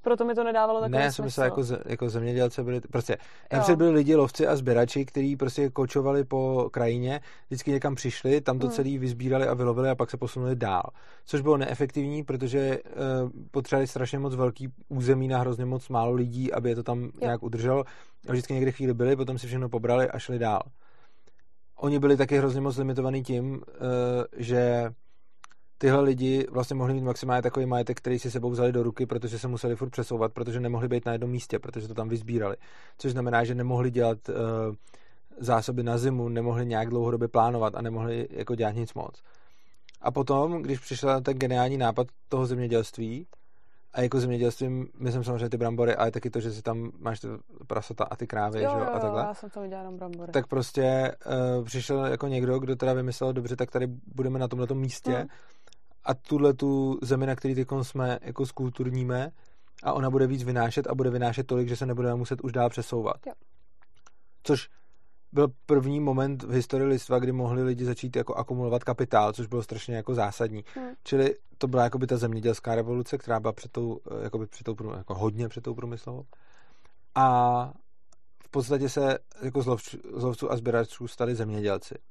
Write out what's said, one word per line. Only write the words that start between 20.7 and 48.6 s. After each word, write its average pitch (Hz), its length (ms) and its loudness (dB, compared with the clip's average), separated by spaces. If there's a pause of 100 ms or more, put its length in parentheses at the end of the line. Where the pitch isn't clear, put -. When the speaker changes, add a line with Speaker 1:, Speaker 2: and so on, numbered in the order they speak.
Speaker 2:
Oni 143 220 2
byli 143 180 8
taky 135 200 4
hrozně 135 240 4
moc 135 160 0
limitovaný 131 460 0
tím, 131 440 -2
eh, - 120 -18 (580)
že 120 520 4 (880)
tyhle 139 240 6
lidi 131 500 4
vlastně 127 240 -2
mohli 131 180 2
mít 131 100 0
maximálně 127 380 0
takový 127 240 2
majetek, 123 320 0
který 127 220 0
si 123 120 -4
sebou 123 180 -2
vzali 123 220 4
do 120 120 2
ruky, 117 220 0
protože 117 340 -4
se 127 80 -6
museli 120 280 -2
furt 131 140 -4
přesouvat, 113 440 0
protože 120 260 -4
nemohli 120 280 0
být 120 180 0
na 117 60 0
jednom 120 200 -2
místě, - 280 -4
protože 110 280 -8
to 110 60 -10
tam 110 160 -4
vysbírali. 110 460 0 (420)
Což 135 140 -2
znamená, 120 320 2
že 120 120 0
nemohli 123 360 2
dělat, 117 260 4 (120)
eh, - 40 -4 (1080)
zásoby 120 440 2
na 117 140 0
zimu, 123 320 2
nemohli 120 360 0
nějak 113 240 0
dlouhodobě 120 380 2
plánovat 113 480 4
a 113 60 -4
nemohli 117 500 -2
jako 110 240 -2
dělat 107 200 0
nic 117 180 -4
moc. - 280 -8 (800)
A 123 100 2
potom, 143 500 2
když 139 180 -2
přišel 135 420 0
ten 131 160 0
geniální 127 400 2
nápad 120 300 2 (220)
toho 131 160 2
zemědělství, 117 840 0 (680)
a 127 80 0
jako 123 180 4
zemědělstvím 123 680 0 (120)
myslím 127 240 0
samozřejmě 120 260 -2
ty 120 80 0
brambory, 117 380 4
ale 113 160 2
taky 117 180 -4
to, 120 100 -2
že 113 120 -4
si 110 100 -10
tam 117 380 -4
máš 113 200 -6
ty 113 80 -10 (400)
prasata - 360 -2
a - 120 -2
ty 113 120 -8
krávy, 107 360 0